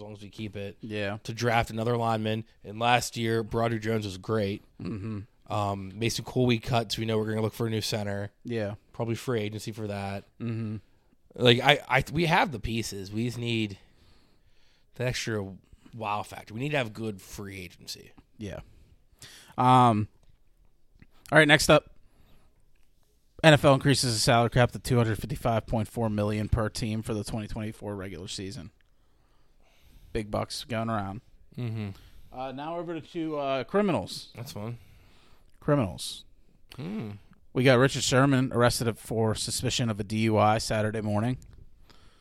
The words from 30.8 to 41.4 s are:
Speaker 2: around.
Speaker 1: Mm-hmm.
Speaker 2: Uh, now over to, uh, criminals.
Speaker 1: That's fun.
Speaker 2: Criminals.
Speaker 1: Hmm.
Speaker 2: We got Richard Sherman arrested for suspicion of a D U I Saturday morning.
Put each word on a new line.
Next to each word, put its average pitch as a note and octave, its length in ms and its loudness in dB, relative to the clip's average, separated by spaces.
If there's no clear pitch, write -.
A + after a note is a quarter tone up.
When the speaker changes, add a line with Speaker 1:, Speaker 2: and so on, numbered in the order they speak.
Speaker 2:
around. G2+ 320 -6
Speaker 1:
Mm-hmm. A2 300 -6
Speaker 2:
Uh, C3 200 -10
now D3+ 260 -8
over E3+ 220 -6
to, D#3+ 380 -6
uh, C3+ 260 -2
criminals. E3+ 720 0
Speaker 1:
That's A2 160 -12
fun. A2+ 260 -8
Speaker 2:
Criminals. - 640 -2
Speaker 1:
Hmm. E3 340 -8
Speaker 2:
We B2+ 120 2
got B2+ 140 8
Richard C3 240 4
Sherman C3 500 4
arrested A#2+ 440 2
for A2 380 -2
suspicion - 560 -2
of G2+ 100 -4
a G#2+ 40 -2
D G#2+ 160 -2
U A2 180 4
I G#2+ 200 6
Saturday G#2+ 440 -2
morning. G#2+ 340 0